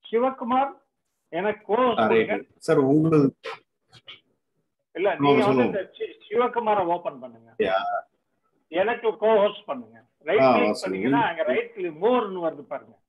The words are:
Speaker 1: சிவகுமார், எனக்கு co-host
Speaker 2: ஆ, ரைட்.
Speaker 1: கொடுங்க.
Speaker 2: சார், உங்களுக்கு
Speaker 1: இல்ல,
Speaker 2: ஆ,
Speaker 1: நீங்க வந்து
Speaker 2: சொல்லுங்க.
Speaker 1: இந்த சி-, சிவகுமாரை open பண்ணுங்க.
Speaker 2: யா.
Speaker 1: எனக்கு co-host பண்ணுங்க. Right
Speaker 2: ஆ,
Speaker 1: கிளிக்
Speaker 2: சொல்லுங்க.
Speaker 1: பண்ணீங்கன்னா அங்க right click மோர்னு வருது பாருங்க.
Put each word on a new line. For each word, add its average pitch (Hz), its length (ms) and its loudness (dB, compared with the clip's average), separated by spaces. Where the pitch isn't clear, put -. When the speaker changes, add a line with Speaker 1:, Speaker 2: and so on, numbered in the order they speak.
Speaker 1:
சிவகுமார், 262 600 -2
எனக்கு 208 460 -4
co-host 233 260 2
Speaker 2:
ஆ, 110 60 4
ரைட். 110 220 2
Speaker 1:
கொடுங்க. - 200 -6
Speaker 2:
சார், 160 180 0
உங்களுக்கு 147 600 4
Speaker 1:
இல்ல, 190 180 0
Speaker 2:
ஆ, 170 80 -2
Speaker 1:
நீங்க 143 260 4
வந்து - 0 -
Speaker 2:
சொல்லுங்க. 127 200 4
Speaker 1:
இந்த 98 340 -4
சி-, - 340 -12
சிவகுமாரை 220 520 0
open 170 340 -6
பண்ணுங்க. 117 400 -20
Speaker 2:
யா. 95 220 -2
Speaker 1:
எனக்கு 226 400 -2
co-host 208 580 0
பண்ணுங்க. 117 380 -12
Right 160 220 0
Speaker 2:
ஆ, 127 140 6
Speaker 1:
கிளிக் 107 200 2
Speaker 2:
சொல்லுங்க. - 60 -10
Speaker 1:
பண்ணீங்கன்னா 196 460 0
அங்க 165 160 -4
right 233 320 -2
click 175 300 -8
மோர்னு 208 420 0
வருது 143 160 -6
பாருங்க. 113 360 -14